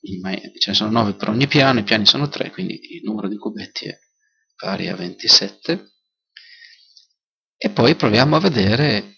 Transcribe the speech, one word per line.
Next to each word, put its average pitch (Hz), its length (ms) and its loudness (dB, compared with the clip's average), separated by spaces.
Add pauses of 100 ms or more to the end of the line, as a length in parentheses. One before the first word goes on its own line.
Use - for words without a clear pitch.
in 92 180 -10
ma-, 95 180 -6 (200)
ce - 120 -4
ne 98 40 -2
sono 107 160 0
nove 110 240 2
per 104 140 -6
ogni 117 180 2
piano, 135 340 4
i 104 40 -4
piani 107 220 2
sono 143 220 2
tre, - 220 -6
quindi - 440 -10
il - 80 -14
numero 104 260 -6
di 104 80 -6
cubetti 104 500 -10
è 98 120 -10 (560)
pari 95 340 -6
a 87 60 -6
ventisette. - 960 -2 (1700)
E - 140 -4
poi 127 240 4
proviamo 131 420 2
a 160 40 4
vedere 123 760 2